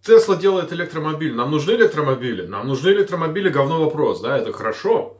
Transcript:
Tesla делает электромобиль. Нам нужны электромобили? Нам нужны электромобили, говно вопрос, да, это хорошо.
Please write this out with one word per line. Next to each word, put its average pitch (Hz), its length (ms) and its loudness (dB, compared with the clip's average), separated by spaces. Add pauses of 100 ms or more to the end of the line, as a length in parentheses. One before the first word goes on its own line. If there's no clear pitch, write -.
Tesla 220 340 6
делает 185 340 0
электромобиль. 156 600 -6
Нам 123 160 -2
нужны 156 220 0
электромобили? 131 720 0
Нам 104 220 -8
нужны 139 220 0
электромобили, 180 580 0
говно 147 340 0
вопрос, 147 380 -2
да, 131 160 -4
это 113 160 -4
хорошо. - 680 -2